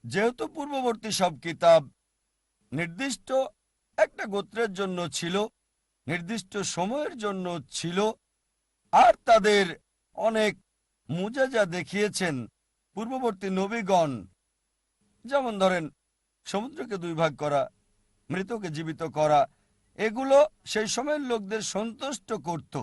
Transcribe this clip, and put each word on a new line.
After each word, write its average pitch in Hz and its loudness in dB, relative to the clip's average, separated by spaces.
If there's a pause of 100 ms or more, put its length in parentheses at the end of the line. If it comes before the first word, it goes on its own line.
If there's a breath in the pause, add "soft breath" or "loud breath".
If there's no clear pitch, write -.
যেহেতু 220 -2
পূর্ববর্তী 254 -4
সব 175 -2
কিতাব 165 4 (800)
নির্দিষ্ট 175 -4 (640)
একটা - 0
গোত্রের 202 -4
জন্য 180 -4
ছিল, 190 -2 (600)
নির্দিষ্ট 180 -6
সময়ের 247 -4
জন্য 185 -6 (100)
ছিল, 185 -2 (840)
আর 302 8 (100)
তাদের 202 4 (320)
অনেক 214 0 (540)
মুজেজা 226 0
দেখিয়েছেন 175 -2 (480)
পূর্ববর্তী 220 -4
নবীগণ, 185 0 (960)
যেমন 247 -2
ধরেন 185 2 (540)
সমুদ্রকে 233 -6
দুই 170 -6
ভাগ 156 0
করা, 143 0 (640)
মৃতকে 196 -6
জীবিত 160 -6
করা, 151 4 (480)
এগুলো 269 4 (160)
সেই 220 -2
সময়ের 294 -2
লোকদের 220 -4
সন্তুষ্ট 226 -6
করত। 165 -6